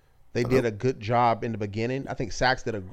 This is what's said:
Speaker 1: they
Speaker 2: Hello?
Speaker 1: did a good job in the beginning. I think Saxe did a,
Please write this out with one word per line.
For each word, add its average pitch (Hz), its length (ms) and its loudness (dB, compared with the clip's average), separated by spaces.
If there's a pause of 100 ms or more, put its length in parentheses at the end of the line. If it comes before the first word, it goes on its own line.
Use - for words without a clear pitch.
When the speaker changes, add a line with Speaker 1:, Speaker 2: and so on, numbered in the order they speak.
(320)
Speaker 1:
they 120 100 0
Speaker 2:
Hello? 120 140 2
Speaker 1:
did 131 100 6
a 113 60 2
good 127 280 -2
job 117 440 2
in 117 80 -4
the 104 60 -6
beginning. 110 500 -4
I - 60 -6
think - 180 -6
Saxe 131 320 2
did 113 100 -2
a, 101 80 -6 (100)